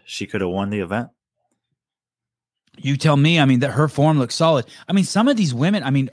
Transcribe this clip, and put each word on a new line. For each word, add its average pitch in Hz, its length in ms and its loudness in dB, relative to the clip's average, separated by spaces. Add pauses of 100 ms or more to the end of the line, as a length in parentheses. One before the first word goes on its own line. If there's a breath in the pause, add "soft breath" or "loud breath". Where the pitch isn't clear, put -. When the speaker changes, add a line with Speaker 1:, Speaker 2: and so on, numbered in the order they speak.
Speaker 1:
she - 220 -12
could 104 140 -6
have 90 100 -4
won 98 180 -4
the 104 120 -4
event? 101 280 -6 (1700)
Speaker 2:
You 139 200 -4
tell 147 200 2
me. 160 220 4
I 143 60 4
mean, 131 140 4
that 131 120 -2
her 143 160 0
form 151 320 2
looks 123 160 -4
solid. 160 300 0 (220 loud breath)
I 170 60 -6
mean, 190 120 2
some 220 220 0
of 277 100 0
these 170 160 0
women, 165 300 0
I 131 80 -4
mean, 135 220 0